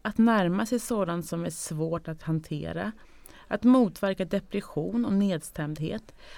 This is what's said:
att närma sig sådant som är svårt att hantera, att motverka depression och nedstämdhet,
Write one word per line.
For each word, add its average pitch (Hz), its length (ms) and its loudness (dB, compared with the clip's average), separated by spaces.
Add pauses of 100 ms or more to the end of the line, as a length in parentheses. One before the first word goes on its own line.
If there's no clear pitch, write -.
att 214 160 -6
närma 214 480 6
sig 240 140 0
sådant 175 460 -2
som 170 200 -4
är 175 40 -4
svårt 160 580 -4
att 160 160 -10
hantera, 160 680 -4 (560)
att - 160 -2
motverka 202 640 4
depression 196 800 -2
och 196 80 0
nedstämdhet, 165 1000 -2 (220)